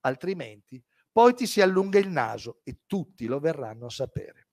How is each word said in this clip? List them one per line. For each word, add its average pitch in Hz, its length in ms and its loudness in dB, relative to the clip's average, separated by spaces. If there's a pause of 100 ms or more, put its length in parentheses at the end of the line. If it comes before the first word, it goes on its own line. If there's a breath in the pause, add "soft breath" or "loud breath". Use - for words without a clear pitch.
altrimenti 131 800 -8 (300)
poi 240 220 8
ti 247 120 -2
si 208 140 0
allunga 190 400 4
il 196 100 0
naso 117 540 -6
e 127 220 -14
tutti 170 400 -6
lo 131 140 -4
verranno 123 480 -6
a - 20 -12
sapere. - 640 -10